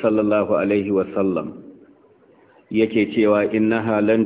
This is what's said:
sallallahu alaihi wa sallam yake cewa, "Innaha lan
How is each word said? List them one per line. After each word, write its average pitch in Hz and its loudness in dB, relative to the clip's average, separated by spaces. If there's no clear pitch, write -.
sallallahu 104 0
alaihi 101 0
wa 95 0
sallam 92 -4
yake 110 0
cewa, 104 2
"Innaha 110 0
lan 110 2